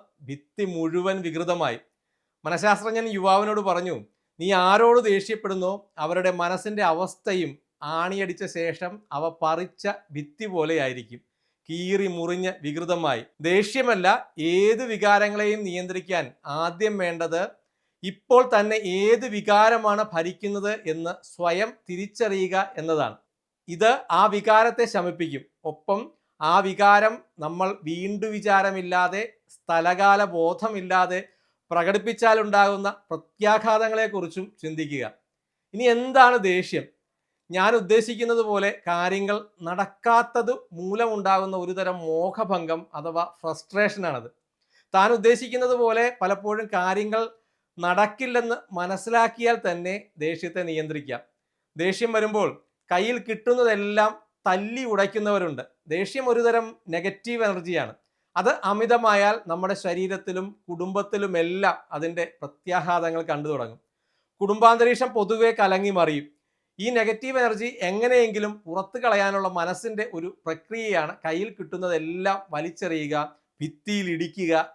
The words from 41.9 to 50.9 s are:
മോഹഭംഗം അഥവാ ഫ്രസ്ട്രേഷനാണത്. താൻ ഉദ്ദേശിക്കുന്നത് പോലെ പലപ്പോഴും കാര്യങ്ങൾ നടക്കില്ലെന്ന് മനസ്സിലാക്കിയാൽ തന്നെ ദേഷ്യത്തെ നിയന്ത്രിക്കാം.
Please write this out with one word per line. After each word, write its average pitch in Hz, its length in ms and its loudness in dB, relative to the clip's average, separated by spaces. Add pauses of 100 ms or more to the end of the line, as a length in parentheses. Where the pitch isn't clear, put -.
മോഹഭംഗം 170 840 -2 (120)
അഥവാ 165 300 -4 (180)
ഫ്രസ്ട്രേഷനാണത്. 165 880 -4 (640)
താൻ 190 180 6
ഉദ്ദേശിക്കുന്നത് 240 640 2
പോലെ 233 300 4 (160)
പലപ്പോഴും 208 520 -2
കാര്യങ്ങൾ 208 500 0 (560)
നടക്കില്ലെന്ന് 220 760 0 (240)
മനസ്സിലാക്കിയാൽ 226 800 0 (100)
തന്നെ 175 260 -4 (240)
ദേഷ്യത്തെ 165 460 -4
നിയന്ത്രിക്കാം. 156 580 -6 (560)